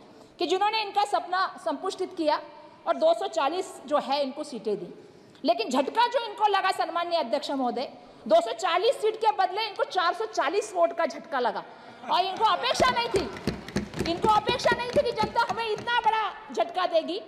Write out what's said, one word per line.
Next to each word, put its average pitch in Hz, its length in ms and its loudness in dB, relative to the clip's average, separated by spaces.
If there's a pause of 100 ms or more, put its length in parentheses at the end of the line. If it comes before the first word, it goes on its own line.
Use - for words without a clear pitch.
(380)
कि 247 80 0
जिन्होंने 415 360 2
इनका 403 220 0
सपना 359 600 -2
संपुष्टित 339 520 -4
किया 311 240 2 (460)
और 320 100 2
दो 320 180 4
सौ 330 120 -2
चालीस 330 600 -2
जो 285 120 2
है, 269 240 0
इनको 269 220 -4
सीटें 214 320 -4
दी। - 280 -12 (400)
लेकिन 349 260 2
झटका 277 360 2
जो 480 180 0
इनको 415 220 0
लगा, 392 240 4
सम्माननीय 339 480 -2
अध्यक्ष 277 320 -2
महोदय, 254 380 -2 (400)
दो 320 120 8
सौ 453 120 -2
चालीस 370 500 2
सीट 427 140 2
के 427 160 2
बदले 381 340 0
इनको 403 180 -2
चार 349 300 2
सौ 440 100 -4
चालीस 370 500 0
वोट 339 180 4
का 330 140 0
झटका 277 340 -6
लगा 202 240 0 (460)
और 320 100 4
इनको 381 240 0
अपेक्षा 508 460 2
नहीं 480 180 -2
थी। 370 220 -2 (760)
इनको 339 220 0
अपेक्षा 427 460 4
नहीं 480 140 -4
थी - 120 4
कि 480 100 0
जनता 440 380 0
हमें 453 160 -4
इतना 453 340 -2
बड़ा 440 220 2 (300)
झटका 349 360 -2
देगी, 320 400 0